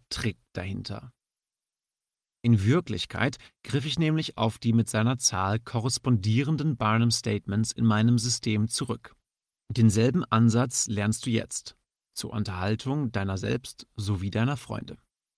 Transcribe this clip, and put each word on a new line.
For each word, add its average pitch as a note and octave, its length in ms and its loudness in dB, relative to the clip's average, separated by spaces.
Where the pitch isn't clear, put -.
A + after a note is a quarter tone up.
Trick - 300 -6
dahinter. G2 600 -10
In A2+ 220 6
Wirklichkeit A#2 760 0
griff C#3 200 -4
ich C#3+ 140 -6
nämlich D#3 400 0
auf A2+ 200 0
die A2+ 140 0
mit A2+ 160 4
seiner A#2 300 0
Zahl G2 400 0
korrespondierenden B2+ 1200 0
Barnum-Statements A2 960 0
in - 120 -2
meinem A2+ 340 4
System A2 500 -2
zurück. - 480 -6
Denselben A2+ 540 4
Ansatz A#2 640 4
lernst G#2 400 -2
du B2+ 40 -2
jetzt, - 460 -4
zur - 180 -8
Unterhaltung A2 800 -2
deiner G2 260 -2
selbst - 480 -6
sowie G2 340 -2
deiner B2 260 0
Freunde. - 400 -10